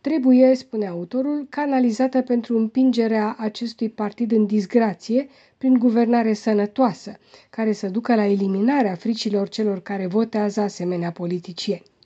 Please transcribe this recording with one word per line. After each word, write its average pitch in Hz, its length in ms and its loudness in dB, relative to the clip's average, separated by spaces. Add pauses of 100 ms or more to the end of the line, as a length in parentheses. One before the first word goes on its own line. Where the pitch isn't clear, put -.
trebuie, 262 540 6
spune 214 320 -6
autorul, 254 600 -6
canalizată 262 720 0
pentru 240 380 -2
împingerea 220 800 0
acestui 226 500 -6
partid 214 440 -4
în 214 140 4
disgrație 220 800 0 (300)
prin 262 200 4
guvernare 233 540 2
sănătoasă, 208 840 -2 (340)
care 220 220 -2
să 202 160 -6
ducă 233 260 -2
la 208 120 2
eliminarea 202 680 0
fricilor 202 540 -2
celor 202 320 -4
care 190 260 -6
votează 208 540 -2
asemenea 175 520 -4
politicieni. 175 720 -6 (220)